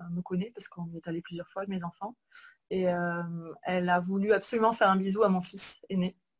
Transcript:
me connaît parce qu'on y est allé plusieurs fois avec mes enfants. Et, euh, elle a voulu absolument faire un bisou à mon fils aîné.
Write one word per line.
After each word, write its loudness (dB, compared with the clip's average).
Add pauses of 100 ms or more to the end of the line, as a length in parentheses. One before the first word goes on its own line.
(100)
me -4
connaît -4
parce -16
qu'on -10
y -12
est -12
allé -4
plusieurs -10
fois -8
avec -8
mes -4
enfants. -10 (560)
Et, 0
euh, -2 (400)
elle 0
a 6
voulu 2
absolument 2
faire 4
un 6
bisou 2
à 8
mon 2
fils -10
aîné. 0 (240)